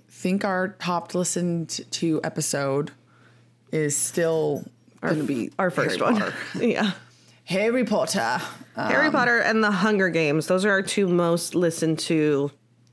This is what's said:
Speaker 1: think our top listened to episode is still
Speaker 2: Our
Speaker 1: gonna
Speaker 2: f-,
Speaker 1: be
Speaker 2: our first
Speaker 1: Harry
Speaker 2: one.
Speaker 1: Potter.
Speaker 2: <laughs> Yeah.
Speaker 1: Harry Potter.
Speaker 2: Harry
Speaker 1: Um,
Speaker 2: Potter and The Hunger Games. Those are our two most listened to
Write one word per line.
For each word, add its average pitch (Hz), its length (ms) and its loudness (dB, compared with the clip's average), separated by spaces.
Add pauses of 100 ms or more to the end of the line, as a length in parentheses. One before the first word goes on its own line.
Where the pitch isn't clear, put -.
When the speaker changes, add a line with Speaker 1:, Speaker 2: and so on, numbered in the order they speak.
Speaker 1:
think 190 360 -2
our 190 240 0 (100)
top 175 360 -4
listened 175 640 -2 (120)
to 160 320 0
episode 143 680 -2 (800)
is 151 240 0
still 160 680 0 (360)
Speaker 2:
Our - 80 -2
Speaker 1:
gonna 156 120 0
Speaker 2:
f-, 139 60 -4
Speaker 1:
be 127 300 -2
Speaker 2:
our 185 140 2
first 95 280 0
Speaker 1:
Harry - 140 2
Speaker 2:
one. 208 80 2
Speaker 1:
Potter. - 140 -4 (100)
Speaker 2:
<laughs> - 220 -10
Yeah. 208 240 2 (540)
Speaker 1:
Harry 226 380 0
Potter. 175 580 0 (340)
Speaker 2:
Harry 277 320 2
Speaker 1:
Um, 302 60 0
Speaker 2:
Potter 240 260 2
and 220 240 2
The 208 80 4
Hunger 196 380 2
Games. 156 380 2
Those 185 180 2
are 214 60 4
our 190 120 2
two 196 240 0
most 170 480 2
listened 165 440 0
to 151 520 2 (420)